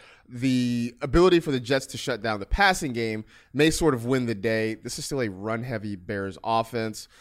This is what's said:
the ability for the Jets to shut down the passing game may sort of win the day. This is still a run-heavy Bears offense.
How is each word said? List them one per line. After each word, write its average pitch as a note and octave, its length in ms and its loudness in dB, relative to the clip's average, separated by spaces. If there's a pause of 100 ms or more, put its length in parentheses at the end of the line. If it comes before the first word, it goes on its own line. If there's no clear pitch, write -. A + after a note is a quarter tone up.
(280)
the B2 720 0
ability E3+ 380 6
for D#3+ 140 -2
the B2+ 80 0
Jets C3 260 -2
to - 120 -12
shut A#2+ 220 -4
down G#2+ 200 -2
the G2 60 -10
passing F#3 460 2
game A2+ 320 -4 (280)
may D3+ 180 4
sort D#3 240 2
of A#2 120 -6
win B2+ 200 2
the A#2 80 0
day. A2 400 0
This A#2 240 -10
is D3+ 60 -10
still C#3 160 -4
a A#2 80 -2
run-heavy G#2+ 680 -6
Bears G2 480 -6
offense. A2+ 640 -2 (140)